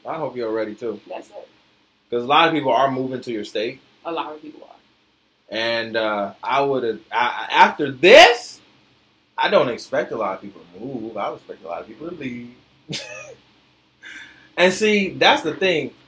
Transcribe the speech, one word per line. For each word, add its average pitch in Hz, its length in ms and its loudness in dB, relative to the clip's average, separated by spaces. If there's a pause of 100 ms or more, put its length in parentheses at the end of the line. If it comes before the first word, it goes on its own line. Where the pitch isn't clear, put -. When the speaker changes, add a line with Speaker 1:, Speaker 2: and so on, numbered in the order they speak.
Speaker 1:
I 131 100 -8
hope 139 200 -6
you're 113 160 -4
ready, 110 220 -4
too. 107 320 -8
Speaker 2:
That's - 220 -14
it. - 200 -20 (600)
Speaker 1:
'Cause 120 160 -4
a - 20 -8
lot 156 220 4
of 160 60 0
people 135 180 0
are 131 180 2
moving 131 300 -6
to 123 100 -12
your 107 140 -6
state. 117 380 -6 (240)
Speaker 2:
A 165 40 -8
lot 156 240 -8
of 151 60 -18
people 151 240 -20
are. - 40 -20 (840)
Speaker 1:
And, 113 420 -2
uh, 107 360 -2 (100)
I 135 200 0
would've, 123 400 -2 (100)
I, 113 380 -2
I, - 40 -6
after 160 380 4
this, 262 680 8 (760)
I 175 140 -2
don't 160 180 4
expect 123 440 -4
a 110 40 -6
lot 98 200 -4
of - 40 -14
people 95 220 -20 (100)
to 92 80 -20
move. 113 380 -10
I 135 160 -6
expect 101 300 -18
a 82 40 -14
lot 85 140 -8
of 95 60 -16
people 139 200 -16
to 175 60 -14
leave. 120 400 -12 (340)
<laughs> - 80 -8 (1600)
And 180 160 4
see, 208 380 2
that's 180 320 2
the 160 120 -4
thing. 160 380 -2 (160)